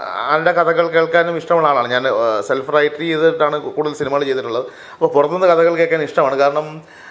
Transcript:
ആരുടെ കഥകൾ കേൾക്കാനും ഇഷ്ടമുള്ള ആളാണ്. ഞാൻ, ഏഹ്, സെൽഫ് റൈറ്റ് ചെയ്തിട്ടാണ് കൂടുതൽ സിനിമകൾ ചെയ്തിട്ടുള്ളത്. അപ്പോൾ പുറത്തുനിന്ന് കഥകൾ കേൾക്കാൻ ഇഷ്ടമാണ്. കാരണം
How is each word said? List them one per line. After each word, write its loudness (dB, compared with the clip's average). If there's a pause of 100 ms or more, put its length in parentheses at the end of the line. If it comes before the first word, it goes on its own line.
(160)
ആരുടെ 0
കഥകൾ 2
കേൾക്കാനും 0
ഇഷ്ടമുള്ള 0
ആളാണ്. 0
ഞാൻ, -2
ഏഹ്, 0
സെൽഫ് -2
റൈറ്റ് 0
ചെയ്തിട്ടാണ് 0
കൂടുതൽ -6
സിനിമകൾ -2
ചെയ്തിട്ടുള്ളത്. -4 (280)
അപ്പോൾ -2
പുറത്തുനിന്ന് 2
കഥകൾ 4
കേൾക്കാൻ 0
ഇഷ്ടമാണ്. 0
കാരണം 0 (280)